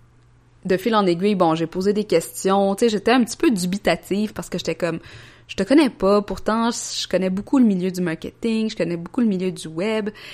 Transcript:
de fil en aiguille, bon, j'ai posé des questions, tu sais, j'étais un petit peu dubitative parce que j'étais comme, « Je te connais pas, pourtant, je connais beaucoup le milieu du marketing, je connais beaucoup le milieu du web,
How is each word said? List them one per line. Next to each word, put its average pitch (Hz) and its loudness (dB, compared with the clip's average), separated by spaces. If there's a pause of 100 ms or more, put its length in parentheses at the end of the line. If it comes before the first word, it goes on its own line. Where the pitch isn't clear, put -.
(640)
de 185 0
fil 226 -2
en 208 4
aiguille, 185 2
bon, 170 2
j'ai 165 -2
posé 185 0
des 208 -2
questions, 196 0
tu 240 2
sais, 233 4
j'étais 214 0
un 247 4
petit - -4
peu 330 4
dubitative 185 -2
parce - -12
que 185 -6
j'étais 170 -4
comme, « 165 -4 (500)
Je - -10
te 190 0
connais 269 6
pas, 202 2
pourtant, 220 -2
je - -8
connais 185 0
beaucoup 202 0
le 247 6
milieu 185 2
du 180 -6
marketing, 220 -4
je - -8
connais 170 -2
beaucoup 170 -6
le 240 4
milieu 185 0
du 180 -12
web, 208 -4 (240)